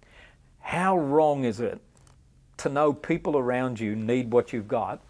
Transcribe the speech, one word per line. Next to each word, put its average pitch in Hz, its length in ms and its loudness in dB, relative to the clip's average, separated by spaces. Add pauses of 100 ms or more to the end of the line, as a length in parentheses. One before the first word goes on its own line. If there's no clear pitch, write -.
(600)
How 185 380 0
wrong 147 460 2
is 110 160 -2
it 113 200 -4 (800)
to - 120 -4
know 143 240 2
people 165 440 -2
around 123 420 -2
you 107 160 -2
need 113 360 0
what 117 220 4
you've 107 140 -6
got 110 320 -2 (100)